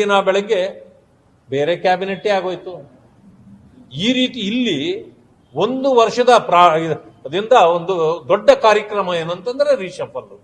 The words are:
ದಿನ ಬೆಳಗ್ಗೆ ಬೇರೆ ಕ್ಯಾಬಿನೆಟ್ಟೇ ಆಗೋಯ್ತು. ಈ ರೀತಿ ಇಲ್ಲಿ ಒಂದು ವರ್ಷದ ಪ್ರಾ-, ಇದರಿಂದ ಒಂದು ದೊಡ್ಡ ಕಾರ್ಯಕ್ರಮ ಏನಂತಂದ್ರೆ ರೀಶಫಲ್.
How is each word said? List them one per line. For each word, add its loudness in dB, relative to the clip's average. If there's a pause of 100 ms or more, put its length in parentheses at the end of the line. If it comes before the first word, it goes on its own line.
ದಿನ 0 (140)
ಬೆಳಗ್ಗೆ 0 (920)
ಬೇರೆ 0 (100)
ಕ್ಯಾಬಿನೆಟ್ಟೇ -2
ಆಗೋಯ್ತು. -8 (1300)
ಈ 0 (100)
ರೀತಿ -2 (100)
ಇಲ್ಲಿ -2 (760)
ಒಂದು -2 (120)
ವರ್ಷದ 2 (160)
ಪ್ರಾ-, 6 (100)
ಇದರಿಂದ -4 (220)
ಒಂದು -4 (360)
ದೊಡ್ಡ 4 (160)
ಕಾರ್ಯಕ್ರಮ 0
ಏನಂತಂದ್ರೆ -4 (140)
ರೀಶಫಲ್. -12 (160)